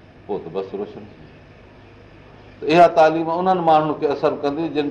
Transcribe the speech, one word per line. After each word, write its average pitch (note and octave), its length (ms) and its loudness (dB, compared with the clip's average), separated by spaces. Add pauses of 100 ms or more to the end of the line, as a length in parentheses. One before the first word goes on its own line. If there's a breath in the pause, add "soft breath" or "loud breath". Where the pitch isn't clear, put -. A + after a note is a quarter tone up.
(280)
پوءِ G2 160 -6
ته E2+ 100 -16
بس F#2+ 200 -6
روشن. G#2 300 -12 (1600)
ته - 80 -8
اها E3+ 200 8
تعليم D#3+ 420 2
انهن F3+ 280 0
ماڻهن D#3 420 2
کي D3+ 80 0
اثر C#3+ 340 -2
ڪندي، C#3+ 340 -4
جن D3 160 -2